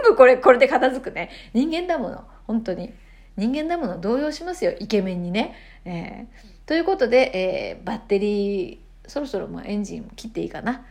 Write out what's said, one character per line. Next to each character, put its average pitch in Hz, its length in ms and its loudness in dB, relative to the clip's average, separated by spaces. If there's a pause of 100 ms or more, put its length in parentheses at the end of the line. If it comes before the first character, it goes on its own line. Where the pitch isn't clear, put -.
部 453 120 6
こ 254 100 12
れ、 254 120 8
こ 262 160 8
れ 240 40 4
で 254 120 6
片 262 220 2
付 254 200 -8
く - 20 -12
ね。 170 160 -10 (240)
人 269 160 2
間 349 180 -4
だ 330 100 0
も 208 120 -6
の、 - 140 -14 (240)
本 220 140 -2
当 185 120 -4
に。 180 200 -10 (420)
人 226 180 0
間 302 140 -2
だ 349 100 -2
も 302 100 -4
の、 175 120 -6
動 208 180 0
揺 302 140 -2
し 320 140 -10
ま 359 100 -6
す - 80 -6
よ、 - 160 2
イ - 80 -10
ケ 208 140 2
メ 185 120 -4
ン 180 80 -6
に 175 100 -6
ね。 247 240 -2 (280)
え 180 480 -12
ー、 - 360 -20
と 302 60 -2
い 320 60 2
う 339 60 2
こ 381 100 2
と 254 140 2
で、 247 240 4
え 185 500 -4
ー、 - 20 -16
バ 233 100 -6
ッ 220 40 -8
テ 202 200 0
リ 202 600 -2 (220)
ー、 - 60 -20
そ 277 100 -6
ろ 285 80 -6
そ 202 120 -6
ろ - 80 -8
も 170 120 -10
う - 60 -12
エ 202 100 -6
ン 208 80 -2
ジ 170 160 -10
ン - 160 -16
切 - 140 -16
っ - 20 -18
て - 80 -8
い 165 60 -4
い 170 40 -8
か - 120 -14
な。 254 300 -6